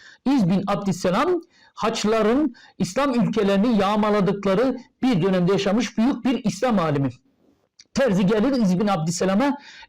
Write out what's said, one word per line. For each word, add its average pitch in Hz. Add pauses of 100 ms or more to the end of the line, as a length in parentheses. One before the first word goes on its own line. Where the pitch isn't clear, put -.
(260)
İz 240
bin -
Abdüsselam, 202 (320)
Haçlıların 220 (240)
İslam 262
ülkelerini 202
yağmaladıkları 208 (240)
bir 233
dönemde 185
yaşamış 202
büyük 233
bir 254
İslam 220
alimi. 143 (880)
Terzi 214
gelir 220 (100)
İz 185
bin 214
Abdüsselam'a, 196 (320)